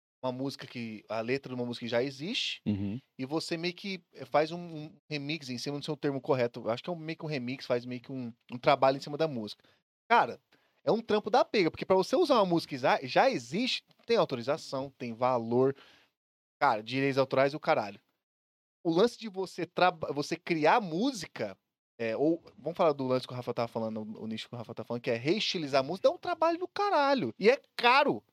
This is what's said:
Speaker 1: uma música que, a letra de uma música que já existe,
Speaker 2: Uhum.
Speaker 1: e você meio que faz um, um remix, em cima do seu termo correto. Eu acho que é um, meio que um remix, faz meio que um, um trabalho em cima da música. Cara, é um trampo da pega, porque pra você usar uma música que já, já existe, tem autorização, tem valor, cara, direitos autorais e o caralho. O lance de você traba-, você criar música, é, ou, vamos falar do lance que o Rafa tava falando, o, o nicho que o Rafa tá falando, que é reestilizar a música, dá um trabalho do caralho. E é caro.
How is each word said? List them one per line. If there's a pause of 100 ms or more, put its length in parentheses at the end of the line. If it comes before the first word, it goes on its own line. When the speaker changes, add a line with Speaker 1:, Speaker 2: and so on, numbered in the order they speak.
(220)
Speaker 1:
uma
música
que,
a
letra
de
uma
música
que
já
existe,
Speaker 2:
Uhum. (160)
Speaker 1:
e
você
meio
que (240)
faz
um,
um
remix,
em
cima
do
seu
termo
correto.
Eu
acho
que
é
um,
meio
que
um
remix,
faz
meio
que
um, (200)
um
trabalho
em
cima
da
música. (460)
Cara, (460)
é
um
trampo
da
pega,
porque
pra
você
usar
uma
música
que
já,
já
existe, (220)
tem
autorização,
tem
valor, (840)
cara,
direitos
autorais
e
o
caralho. (840)
O
lance
de
você
traba-,
você
criar
música, (400)
é,
ou, (160)
vamos
falar
do
lance
que
o
Rafa
tava
falando,
o,
o
nicho
que
o
Rafa
tá
falando,
que
é
reestilizar
a
música,
dá
um
trabalho
do
caralho.
E
é (140)
caro. (100)